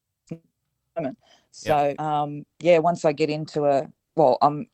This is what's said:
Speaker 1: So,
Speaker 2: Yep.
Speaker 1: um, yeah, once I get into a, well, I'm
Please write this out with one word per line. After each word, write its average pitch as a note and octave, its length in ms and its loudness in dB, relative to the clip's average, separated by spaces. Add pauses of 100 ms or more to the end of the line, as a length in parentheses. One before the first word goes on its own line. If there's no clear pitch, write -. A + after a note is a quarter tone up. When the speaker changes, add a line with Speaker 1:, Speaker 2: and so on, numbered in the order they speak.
(1500)
Speaker 1:
So, D3 360 -2
Speaker 2:
Yep. C#3+ 120 -4
Speaker 1:
um, D3 460 -6 (140)
yeah, E3+ 200 4
once E3+ 240 -2
I D#3+ 100 2
get D#3 160 -2
into D3+ 360 -4
a, C#3+ 220 0 (280)
well, C3+ 260 4
I'm D3 320 0